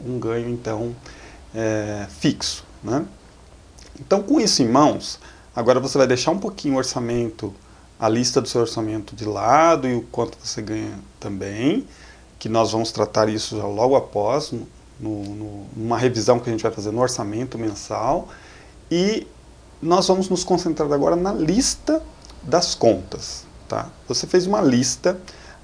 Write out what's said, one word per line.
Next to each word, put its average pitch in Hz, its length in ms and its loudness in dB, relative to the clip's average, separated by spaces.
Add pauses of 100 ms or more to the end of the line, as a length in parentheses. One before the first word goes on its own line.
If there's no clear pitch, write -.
um 123 160 -4
ganho, 117 280 -2
então, 120 460 -4 (580)
é, 107 560 -2
fixo, - 560 -4 (180)
né? 143 220 -2 (960)
Então, 196 240 0
com 277 180 2
isso 208 220 2
em 117 60 4
mãos, 123 500 4 (360)
agora 123 260 4
você 131 180 0
vai 131 80 8
deixar 123 240 2
um 170 80 0
pouquinho 147 360 -4
o 131 40 2
orçamento, 117 760 -4 (460)
a 113 100 2
lista 123 320 2
do 120 80 0
seu 123 120 0
orçamento 110 560 -4
de 107 80 -10
lado 131 640 4
e 123 80 0
o 117 60 -2
quanto 117 380 -4
você - 220 -8
ganha 107 340 -6 (220)
também, 104 680 -2 (520)
que - 100 -8
nós 110 220 4
vamos 110 220 0
tratar 110 360 2
isso 110 280 -4
já 104 100 -4
logo 113 300 2
após, 120 560 -2
no, 117 140 -8 (320)
no, 107 260 -8
no, 101 420 -12 (100)
numa 113 220 -2
revisão 123 400 4
que 123 100 -8
a 117 40 0
gente 110 100 -2
vai 110 100 0
fazer 104 200 -6
no 117 80 0
orçamento 123 580 -2
mensal. 110 680 -4 (640)
E 190 360 0 (560)
nós 180 260 4
vamos 190 200 2
nos 180 140 0
concentrar 165 500 0
agora 156 220 4
na 185 180 0
lista 247 720 0 (400)
das 170 320 2
contas, - 720 0 (240)
tá? 107 220 -6 (180)
Você - 180 -4
fez 180 200 4
uma 208 160 2
lista. 135 580 2 (440)